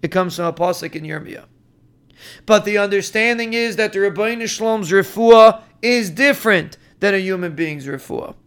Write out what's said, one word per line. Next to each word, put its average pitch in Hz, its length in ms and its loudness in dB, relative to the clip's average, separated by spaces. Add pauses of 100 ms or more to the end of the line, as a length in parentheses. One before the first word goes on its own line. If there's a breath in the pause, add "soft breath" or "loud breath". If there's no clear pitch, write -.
It 160 80 -4
comes 180 260 -2
from 175 100 -6
a 165 80 -4
pasuk 170 420 -4
in 156 80 -12
Yirmiyah. 156 420 -14 (1000 loud breath)
But 214 200 4
the 208 120 -2
understanding 220 800 -2
is 233 220 -2
that 214 160 -2
the 196 60 -4
Ribbono 214 480 -2
Shel 220 200 -4
Olam's 214 240 -2
refuah 220 720 6 (200 loud breath)
is 233 300 -2
different 208 680 0 (220 soft breath)
than 196 160 0
a - 20 0
human 185 380 -4
being's 147 320 -6
refuah. - 480 -10 (120)